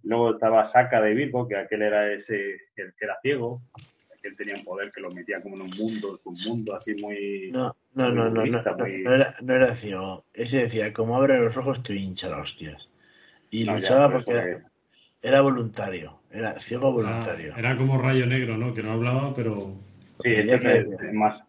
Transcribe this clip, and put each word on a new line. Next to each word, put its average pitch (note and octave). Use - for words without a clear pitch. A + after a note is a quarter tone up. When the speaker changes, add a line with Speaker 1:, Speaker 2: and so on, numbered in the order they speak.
Speaker 1:
Luego A#2
estaba A2
Saka B2
de G#2+
Virgo, B2
que G#2
aquel G#2
era G#2
ese, G2+
que, G2+
que A2
era G2+
ciego, B2+
que G2+
él F#2+
tenía G2+
un -
poder G2
que G2+
lo F#2
metía F2+
como G2
en G2
un F#2
mundo, G#2+
en F2+
su F2+
mundo, G#2+
así G#2+
muy G2+
Speaker 2:
No, B2+
no, C3
Speaker 1:
muy A#2+
Speaker 2:
no, A2+
no, A2+
Speaker 1:
budista, A2+
Speaker 2:
no, F#2
no, -
Speaker 1:
muy F#2+
Speaker 2:
no B2
era, C3+
no B2+
era B2+
ciego. F#2+
Ese A#2+
decía, A2
"Como A#2
abra C3+
los A2+
ojos C3
te G#2
hincha F#2+
las D2
hostias". D2+
Y A2+
Speaker 1:
No, A2
ya, G#2+
Speaker 2:
luchaba C3+
Speaker 1:
por -
eso -
Speaker 2:
porque A#2+
era, F2
Speaker 1:
que -
Speaker 2:
era C3+
voluntario, G2+
era G#2+
ciego B2
Speaker 3:
Era, B2+
Speaker 2:
voluntario. F2+
Speaker 3:
era B2
como C3
Rayo C3
Negro, A#2+
¿no? A#2+
Que A2
no G#2+
hablaba, B2+
pero G#2
Speaker 1:
Sí, A#2+
Speaker 2:
Tenía G#2+
Speaker 1:
este A#2+
Speaker 2:
que A#2+
Speaker 1:
es, G2+
Speaker 2:
decir. G2
Speaker 1:
es G#2+
más. G#2+